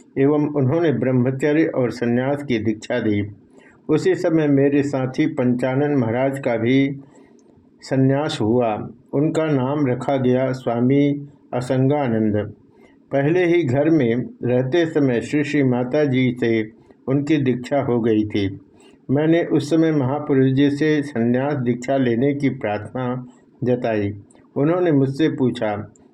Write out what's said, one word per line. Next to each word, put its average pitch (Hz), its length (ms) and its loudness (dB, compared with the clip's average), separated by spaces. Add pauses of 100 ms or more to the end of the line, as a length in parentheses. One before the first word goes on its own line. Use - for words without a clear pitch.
(180)
एवं 147 280 2
उन्होंने 147 460 0
ब्रह्मचर्य 131 720 0
और 127 260 0
संन्यास 127 520 -2
की 127 160 -2
दीक्षा 107 400 -4
दी। 104 360 -2 (540)
उसी 156 260 2
समय 160 340 0
मेरे 139 340 4
साथी 135 440 -2
पंचानन 131 680 0
महाराज 131 440 0
का 123 180 -2
भी 135 440 0 (840)
संन्यास 135 580 0
हुआ। 110 480 0 (260)
उनका 156 320 0
नाम 143 400 0
रखा 127 300 -2
गया 127 360 0
स्वामी 139 760 0 (260)
असंगानंद। 127 840 0 (760)
पहले 151 320 2
ही 175 180 2
घर 143 280 2
में 123 260 2 (280)
रहते 131 420 0
समय 139 340 0
श्री 147 240 -2
श्री 143 180 0
माता 127 420 0
जी 127 360 0
से 113 300 0 (380)
उनकी 143 280 0
दीक्षा 127 460 -2
हो 117 180 0
गई 110 240 2
थी। 101 360 -4 (500)
मैंने 160 340 2
उस 156 260 0
समय 160 220 2
महापुरुष 135 600 2
जी 143 180 4
से 151 320 0
संन्यास 127 520 0
दीक्षा 123 420 -2
लेने 131 380 2
की 135 140 -2
प्रार्थना 123 760 -4 (380)
जताई। 113 500 -2 (420)
उन्होंने 170 360 0
मुझसे 139 360 2
पूछा, 110 640 -4 (220)